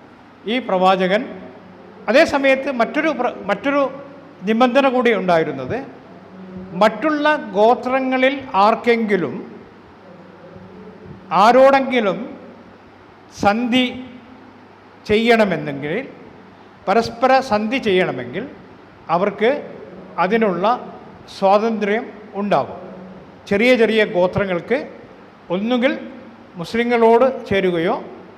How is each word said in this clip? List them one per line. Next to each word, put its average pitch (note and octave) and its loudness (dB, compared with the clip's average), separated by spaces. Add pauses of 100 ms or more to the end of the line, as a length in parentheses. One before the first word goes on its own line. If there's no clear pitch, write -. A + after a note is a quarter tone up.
(460)
ഈ A3+ -2
പ്രവാചകൻ. F#3+ 0 (680)
അതേസമയത്ത് C4+ 2
മറ്റൊരു B3+ 0
പ്ര-, A#3+ -4
മറ്റൊരു C4 -2 (420)
നിബന്ധന B3 2
കൂടി A#3+ 2
ഉണ്ടായിരുന്നത്, E3+ 0 (880)
മറ്റുള്ള D4 0
ഗോത്രങ്ങളിൽ B3+ 0
ആർക്കെങ്കിലും, G#3 0 (1700)
ആരോടെങ്കിലും A#3+ 4 (1000)
സന്ധി A#3+ 0 (1000)
ചെയ്യണമെന്നെങ്കിൽ, G3 0 (800)
പരസ്പര A#3 2
സന്ധി A3 -2
ചെയ്യണമെങ്കിൽ F3 -2 (600)
അവർക്ക് G3+ -2 (400)
അതിനുള്ള G3+ 0 (460)
സ്വാതന്ത്ര്യം G#3 0 (220)
ഉണ്ടാകും. F#3+ -2 (720)
ചെറിയ A#3 4
ചെറിയ A3 2
ഗോത്രങ്ങൾക്ക് F#3 -2 (580)
ഒന്നുകിൽ A#3 -2 (460)
മുസ്ലിങ്ങളോട് A#3 2
ചേരുകയോ F#3 0 (340)